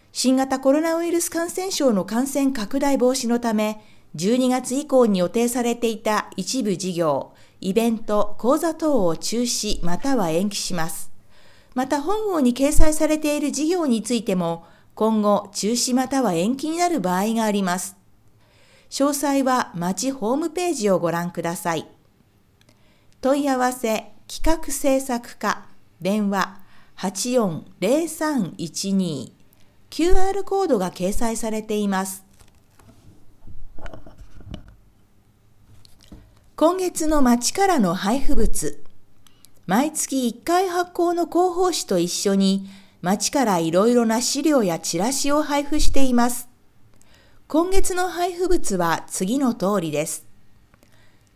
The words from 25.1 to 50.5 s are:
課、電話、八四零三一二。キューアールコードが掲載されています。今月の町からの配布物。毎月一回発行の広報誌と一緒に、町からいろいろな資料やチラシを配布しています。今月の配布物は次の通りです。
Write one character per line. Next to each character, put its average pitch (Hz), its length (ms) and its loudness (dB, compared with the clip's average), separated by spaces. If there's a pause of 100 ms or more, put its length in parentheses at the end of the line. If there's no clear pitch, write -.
課、 - 300 -6 (340)
電 202 300 -2
話、 190 300 -6 (340)
八 196 380 -6
四 202 340 -2 (140)
零 285 260 0
三 285 500 -4
一 185 360 -8
二。 170 420 -4 (560)
キ - 140 -2
ュ 359 100 6
ー 381 140 8
ア - 20 0
ー - 20 -2
ル - 120 -4
コ 392 180 -2
ー 370 60 -2
ド 269 100 0
が 180 140 -4
掲 180 200 -6
載 226 240 0
さ 226 140 -6
れ 220 100 -4
て 214 160 -6
い 208 120 -2
ま 190 180 -4
す。 - 180 -14 (4000)
今 339 220 2
月 359 320 -4
の 302 120 4
町 240 320 4
か 392 140 0
ら 349 140 2
の 180 140 2
配 196 260 -2
布 285 160 10
物。 - 440 6 (840)
毎 262 260 2
月 262 360 -4
一 233 100 -6
回 359 300 0
発 349 240 -4
行 349 220 0
の 339 120 -2
広 349 300 0
報 370 160 0
誌 - 120 -6
と 185 140 0
一 175 80 0
緒 196 300 -2
に、 196 320 0 (340)
町 196 300 -2
か 277 120 0
ら 196 140 2
い 165 140 -2
ろ 190 160 4
い 240 60 4
ろ 240 120 2
な 220 140 0
資 269 240 -4
料 294 180 4
や 170 160 -2
チ - 200 -6
ラ 208 120 -2
シ 277 220 -2
を 302 100 2
配 294 220 -2
布 302 160 0
し - 120 10
て 269 120 12
い 254 100 6
ま 240 160 4
す。 - 180 -10 (1000)
今 339 240 0
月 381 240 8
の 359 140 0
配 349 240 -4
布 349 160 -4
物 202 280 4
は 170 300 -2
次 202 320 -4
の 269 160 0
通 196 240 -2
り 165 120 -4
で 147 160 -4
す。 - 200 -10 (1080)